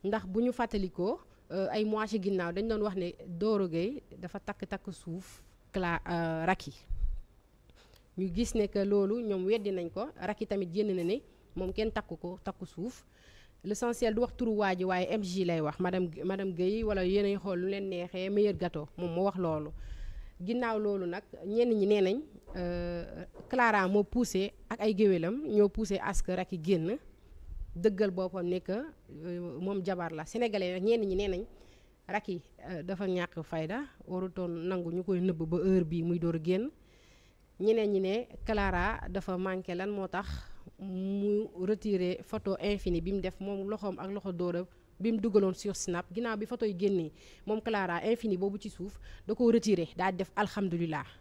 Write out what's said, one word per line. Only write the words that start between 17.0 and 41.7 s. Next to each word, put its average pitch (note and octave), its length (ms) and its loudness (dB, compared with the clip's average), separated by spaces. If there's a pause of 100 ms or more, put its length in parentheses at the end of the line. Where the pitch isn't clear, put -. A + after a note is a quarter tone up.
yéenay G3+ 320 4
xool F3+ 240 -2
lu F#3 80 0
leen G3 200 -2
neexee, F3+ 420 -4
meilleur G3+ 240 4
gâteau, D#3+ 420 -4
moom E3 160 -2
moo F3+ 120 2
wax G3 140 2
loolu. D#3 320 0 (720)
Ginnaaw A3+ 360 0
loolu G3+ 280 0
nag, F3+ 180 -4 (200)
ñenn A#3 300 4
ñi G3+ 120 6
nee G#3 140 6
nañ, G3 200 4 (360)
euh, F3 680 -4 (240)
Clara A3 400 4
moo G#3 160 6
poussé G3+ 480 0 (180)
ak A3 100 -6
ay G#3+ 160 2
géwélam, G3 500 4
ñoo G#3 220 6
poussé G3 300 0
à F3 160 -2
ce - 80 2
que F3+ 100 -2
Racky F#3 300 -2
génn, F3 340 2 (800)
dëggal G3 360 2
boppam F3+ 380 -2
ne F3+ 120 0
que, F#3 120 -6 (520)
euh, F3 360 -8
moom F#3+ 240 -2
jabar F3 280 -2
la. D#3 120 -8
Sénégalais G#3 480 0
nag, F#3 120 -2
ñenn A3+ 200 4
ñi F#3+ 120 0
nee G3+ 120 2
nañ, F#3 160 -2 (640)
Racky, F#3+ 320 -4 (300)
euh, D#3+ 120 -6
dafa F#3+ 240 -4
ñàkk F3 360 -2
fayda, E3 400 -4 (240)
warutoon F#3 420 -4 (200)
nangu F3 240 -2
ñu F3+ 120 -2
koy F#3 160 2
nëbb F3 220 2
ba E3 160 0
heure F#3 260 6
bii E3 180 0
muy E3+ 160 2
door E3 180 0
a - 60 0
génn. F#3 280 2 (880)
Ñeneen G#3+ 340 4
ñi F#3+ 80 4
ne G3 280 0 (160)
Clara G3 640 2
dafa F#3 300 -4
manqué F#3 360 -2
lan F#3 160 -2
moo G3 180 -4
tax F#3+ 180 -4 (520)
mu G3+ 680 0 (180)
retiré F#3+ 580 0